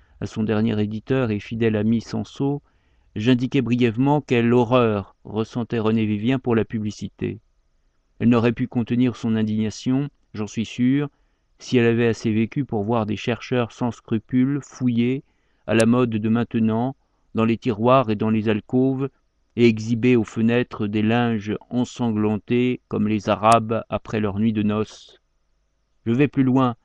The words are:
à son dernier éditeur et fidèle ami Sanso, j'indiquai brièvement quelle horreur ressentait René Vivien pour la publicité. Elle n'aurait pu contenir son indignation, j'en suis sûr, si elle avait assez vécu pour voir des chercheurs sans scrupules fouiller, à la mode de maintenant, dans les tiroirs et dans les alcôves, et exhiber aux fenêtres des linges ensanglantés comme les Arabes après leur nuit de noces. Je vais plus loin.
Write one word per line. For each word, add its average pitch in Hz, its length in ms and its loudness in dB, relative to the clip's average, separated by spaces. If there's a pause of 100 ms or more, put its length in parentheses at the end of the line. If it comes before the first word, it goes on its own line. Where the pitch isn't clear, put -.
(200)
à 107 60 -6
son 110 180 -6
dernier 107 380 0
éditeur 110 480 -2
et 107 100 -2
fidèle 110 360 -2
ami 110 260 0
Sanso, 139 640 -6 (520)
j'indiquai 127 460 2
brièvement 123 580 2
quelle 117 320 2
horreur 117 720 2
ressentait 113 560 -4
René 110 260 0
Vivien 107 340 -2
pour 120 160 0
la 107 100 2
publicité. 104 720 -8 (800)
Elle 117 100 2
n'aurait 120 220 4
pu 120 160 -4
contenir 120 480 0
son 113 200 -2
indignation, 110 720 -2 (240)
j'en 104 140 -6
suis 107 180 -6
sûr, 131 420 0 (520)
si - 180 -2
elle 117 100 6
avait 117 200 4
assez 113 240 0
vécu 113 340 0
pour 110 180 -4
voir 110 220 0
des 107 100 -4
chercheurs 120 560 -4
sans 123 200 -4
scrupules 127 720 -2
fouiller, 123 600 -2 (420)
à 110 100 0
la 113 100 4
mode 120 260 2
de 107 180 -2
maintenant, 113 640 0 (400)
dans 113 100 2
les 113 120 2
tiroirs 117 520 2
et 110 60 0
dans 110 140 -2
les 110 200 0
alcôves, 131 600 -2 (460)
et 120 100 4
exhiber 113 500 2
aux 113 80 2
fenêtres 117 640 -2
des 104 160 -2
linges 110 560 0 (140)
ensanglantés 120 1160 -2
comme 104 180 -2
les 107 220 -2
Arabes 110 600 2
après 107 300 -4
leur 101 200 -2
nuit 113 140 2
de 104 80 0
noces. 104 580 -4 (840)
Je 113 60 -2
vais 131 160 2
plus 135 160 0
loin. 127 420 2